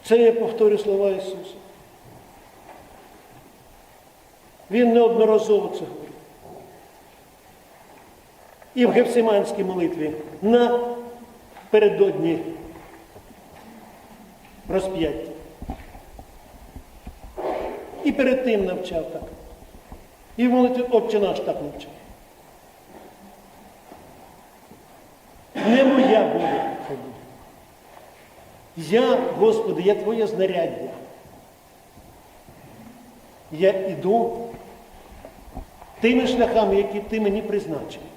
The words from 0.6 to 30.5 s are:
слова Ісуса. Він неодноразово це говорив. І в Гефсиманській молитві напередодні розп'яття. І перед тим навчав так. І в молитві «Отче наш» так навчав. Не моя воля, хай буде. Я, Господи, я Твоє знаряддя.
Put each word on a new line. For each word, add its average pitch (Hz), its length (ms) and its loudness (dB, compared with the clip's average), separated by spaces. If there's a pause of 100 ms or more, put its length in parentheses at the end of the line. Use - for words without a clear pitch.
слова 202 320 0
Ісуса. 185 440 -8 (3250)
Він 233 220 4
неодноразово 220 760 4
це - 120 -8
говорив. - 280 -12 (2750)
І 247 120 4
в 190 40 4
Гефсиманській 226 760 2
молитві 160 480 -4 (300)
напередодні 214 2000 0 (2250)
розп'яття. 185 640 -4 (2750)
І 285 80 2
перед 254 320 0
тим 214 200 0
навчав 180 480 -6
так. - 100 -12 (1120)
І 247 120 2
в - 20 4
молитві 247 400 2
«Отче 214 300 2
наш» 185 200 -2
так - 220 -4
навчав. - 280 -12 (3750)
Не 247 300 4
моя 254 380 4
воля, - 540 -2 (120)
хай 139 80 -8
буде. - 220 -16 (1600)
Я, 226 420 2 (200)
Господи, 202 440 2
я 202 120 4
Твоє 214 320 -2
знаряддя. 180 640 -4 (2500)